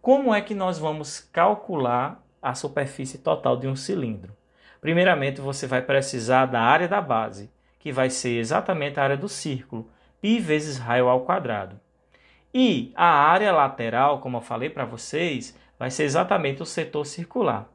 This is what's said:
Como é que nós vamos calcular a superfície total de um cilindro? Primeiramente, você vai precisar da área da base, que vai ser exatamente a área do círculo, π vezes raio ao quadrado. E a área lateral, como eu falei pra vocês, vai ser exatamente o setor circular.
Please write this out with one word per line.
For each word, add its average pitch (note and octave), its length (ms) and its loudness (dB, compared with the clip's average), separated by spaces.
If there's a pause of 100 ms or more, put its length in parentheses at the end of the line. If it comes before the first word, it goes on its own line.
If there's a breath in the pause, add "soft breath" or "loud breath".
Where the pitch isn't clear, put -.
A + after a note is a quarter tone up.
Como C4 320 4
é G3+ 80 2
que G#3 140 -8
nós F#3 240 -2
vamos D3+ 400 -6
calcular D#3+ 1040 0 (180)
a B2+ 140 -2
superfície C#3 640 -6
total C#3 380 0
de B2+ 100 -6
um C3+ 80 -2
cilindro? A2+ 600 -6 (460 soft breath)
Primeiramente, D3+ 580 2
você C#3 280 -6
vai B2+ 160 0
precisar C3 640 2
da A#2+ 140 0
área D3+ 260 4
da G3 140 0
base, G#2+ 520 -4 (320)
que D3+ 60 -6
vai C3 180 2
ser A#2+ 300 -2
exatamente C#3+ 600 -4
a C#3 40 2
área C#3 120 2
do F3 140 -8
círculo, B2 580 -8 (320 soft breath)
π G#3+ 200 2
vezes D3+ 400 -2
raio B2 280 2
ao B2+ 140 4
quadrado. A2+ 580 -4 (720 soft breath)
E G#3+ 440 2
a F3 100 2
área E3+ 480 6
lateral, C3 640 2
como B2 200 -6
eu A#2 40 -4
falei A#2+ 300 -6
pra C3+ 140 -6
vocês, C#3 680 -6 (220 soft breath)
vai B2+ 140 -4
ser D#3 100 -4
exatamente D3 640 0
o - 20 -8
setor - 400 -6
circular. D3 680 -4